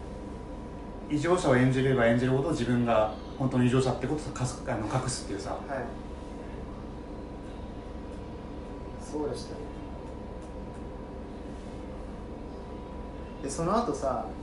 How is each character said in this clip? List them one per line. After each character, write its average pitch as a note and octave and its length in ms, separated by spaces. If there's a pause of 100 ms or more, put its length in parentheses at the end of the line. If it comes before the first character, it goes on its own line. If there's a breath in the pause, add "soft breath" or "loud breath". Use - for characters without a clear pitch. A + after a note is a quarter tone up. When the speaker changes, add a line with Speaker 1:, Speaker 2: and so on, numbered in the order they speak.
(1120)
Speaker 1:
異 D3 80
常 F3 180
者 D#3 120
を B2+ 60
演 B2+ 160
じ C3 120
れ C3 120
ば A#2 120
演 A#2+ 120
じ B2+ 80
る C3 60
ほ C3+ 100
ど E3 80
自 A#2+ 140
分 A#2+ 200
が A2 280 (240)
本 C3 120
当 B2+ 80
の B2 60
異 B2 60
常 B2+ 120
者 B2 100
っ - 80
て - 80
こ D3+ 80
と - 140
を - 40
か B2+ 120
す-、 - 240
あ A#2+ 60
の、 A2 100
隠 - 240
す - 160
っ - 20
て G2+ 60
い G2 40
う - 20
さ。 - 120
Speaker 2:
は - 60
い。 - 20 (3500)
そ D3+ 240
う C#3+ 40
で B2+ 60
し - 100
た - 100
ね。 - 40 (3750)
で、 C3+ 60
そ - 140
の F#3 120
後 A3+ 180
さ、 B2 320 (180)